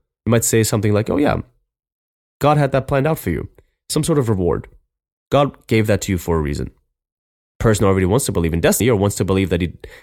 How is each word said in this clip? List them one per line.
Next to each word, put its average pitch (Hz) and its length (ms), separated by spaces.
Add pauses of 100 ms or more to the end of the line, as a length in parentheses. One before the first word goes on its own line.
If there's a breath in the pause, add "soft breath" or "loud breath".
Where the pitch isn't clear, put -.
(260)
you 110 60
might 117 140
say 113 180
something 107 300
like, 104 160
"Oh - 80
yeah, - 240 (1000)
God 147 180
had 139 140
that 131 160
planned 139 200
out 160 120
for 90 120
you, - 180 (400)
some 156 140
sort 151 160
of 117 100
reward. 90 400 (600)
God 139 380
gave 110 200
that 101 140
to 101 120
you 90 40
for 82 200
a 78 40
reason." 71 300 (880)
Person 110 260
already 95 200
wants 101 220
to - 40
believe 85 220
in 85 80
destiny 143 280
or 117 60
wants 101 200
to 101 100
believe 95 240
that 87 120
he 87 120 (300 loud breath)